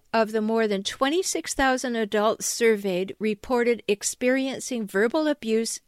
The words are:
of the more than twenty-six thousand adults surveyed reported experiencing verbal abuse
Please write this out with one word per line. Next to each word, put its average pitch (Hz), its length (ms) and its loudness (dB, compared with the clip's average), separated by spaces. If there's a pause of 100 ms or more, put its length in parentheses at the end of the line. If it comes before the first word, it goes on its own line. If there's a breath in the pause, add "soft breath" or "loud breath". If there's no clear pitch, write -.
(120)
of 220 200 2
the 220 100 0
more 226 240 2
than 196 160 -2
twenty-six 320 720 -2
thousand 254 420 0
adults 214 500 0
surveyed 202 720 0
reported 233 680 0
experiencing 247 1000 -2
verbal 233 420 2
abuse 220 600 -2